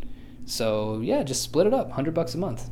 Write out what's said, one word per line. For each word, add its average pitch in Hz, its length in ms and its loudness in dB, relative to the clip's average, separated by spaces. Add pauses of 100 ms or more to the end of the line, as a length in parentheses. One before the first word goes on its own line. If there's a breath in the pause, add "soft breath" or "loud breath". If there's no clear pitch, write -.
(440 loud breath)
So, 110 560 0
yeah, 233 220 2
just 131 180 -2
split 160 240 4
it 214 80 4
up, 262 200 2
hundred 156 200 0
bucks 165 220 0
a - 20 -4
month. 165 340 -4